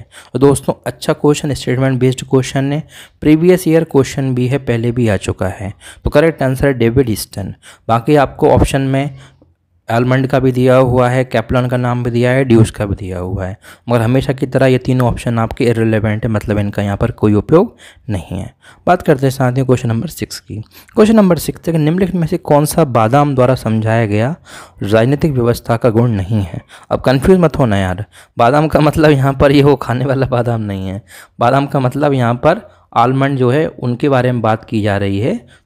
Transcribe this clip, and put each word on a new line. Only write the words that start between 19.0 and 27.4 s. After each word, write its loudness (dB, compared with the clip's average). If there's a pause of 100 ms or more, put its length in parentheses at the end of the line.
करते 0
हैं 0
साथियों -2
क्वेश्चन 0
नंबर -4
सिक्स -12
की। -14 (340)
क्वेश्चन 4
नंबर 4
सिक्स -8
है, 0
निम्नलिखित 0
में -2
से -2
कौन 2
सा 0
बादाम 2
द्वारा 2
समझाया 0
गया -2 (480)
राजनीतिक 2
व्यवस्था 0
का 0
गुण 2
नहीं -2
है? -10 (300)
अब -2
कन्फ्यूज 2
मत 0